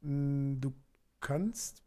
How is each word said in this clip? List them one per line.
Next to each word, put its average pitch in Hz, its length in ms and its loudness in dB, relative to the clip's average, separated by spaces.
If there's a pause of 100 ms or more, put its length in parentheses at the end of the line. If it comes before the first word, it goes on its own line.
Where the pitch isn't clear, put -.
Mm, 139 580 2
du 135 140 0 (460)
kannst - 680 -2